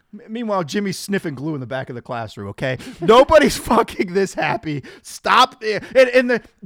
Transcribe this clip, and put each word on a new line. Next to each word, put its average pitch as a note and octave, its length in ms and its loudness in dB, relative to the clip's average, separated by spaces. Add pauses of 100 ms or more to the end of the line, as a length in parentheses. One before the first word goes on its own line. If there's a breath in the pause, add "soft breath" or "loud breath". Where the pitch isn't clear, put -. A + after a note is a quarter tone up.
(120)
M-, G#3 200 -18
meanwhile, G#3+ 320 -4
Jimmy's F#3+ 340 -4
sniffing F#3 360 -6
glue C#3+ 200 -8
in C#3 60 -8
the B2+ 60 -12
back B2+ 220 -8
of B2+ 80 -12
the A#2 60 -12
classroom, A2 460 -10
okay? C3 300 -6 (120)
<laughs> A#3+ 100 -16
Nobody's B3+ 560 6
fucking - 560 -2
this F#3+ 220 -2
happy. D3 480 -6 (200 loud breath)
Stop. A3 600 0
And, A3 480 2
and B3 200 2
the, A#3 120 0 (240)